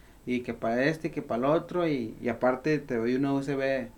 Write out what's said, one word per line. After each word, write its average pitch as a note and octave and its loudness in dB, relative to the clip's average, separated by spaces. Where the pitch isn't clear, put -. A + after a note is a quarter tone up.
y B2 0
que B2 -6
pa' A#2 0
este, D#3 2
y - -6
que D3 -6
pa' A#2 -4
el B2 0
otro, E3+ 2
y, A#2+ -2
y A#2+ -2
aparte B2+ 2
te C3+ -4
doy A#2 2
una C#3 2
U C#3 2
S C#3 -2
B C3+ -2